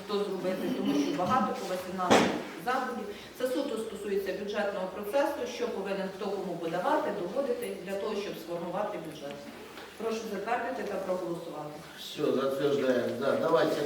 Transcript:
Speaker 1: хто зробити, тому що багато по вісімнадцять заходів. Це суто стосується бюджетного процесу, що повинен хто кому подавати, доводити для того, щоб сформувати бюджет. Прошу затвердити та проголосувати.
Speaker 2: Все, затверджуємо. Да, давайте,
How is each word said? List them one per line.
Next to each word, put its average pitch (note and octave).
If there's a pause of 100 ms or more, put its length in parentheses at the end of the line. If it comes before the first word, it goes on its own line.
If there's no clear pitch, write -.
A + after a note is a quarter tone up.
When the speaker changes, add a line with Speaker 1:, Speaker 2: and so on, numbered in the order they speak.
Speaker 1:
хто G3+
зробити, F#3+
тому - (100)
що -
багато B3+
по F#3
вісімнадцять F#3 (340)
заходів. B3 (340)
Це B3+
суто B3+
стосується G3
бюджетного G3+
процесу, B3+
що A#3
повинен F#3+
хто G#3
кому F#3
подавати, F#3+ (100)
доводити G#3
для G3
того, G#3
щоб F#3
сформувати F3 (120)
бюджет. C#3+ (680)
Прошу A3+ (140)
затвердити G3
та G3
проголосувати. E3 (260)
Speaker 2:
Все, -
затверджуємо. B2+ (120)
Да, C#3 (100)
давайте, D#3+ (100)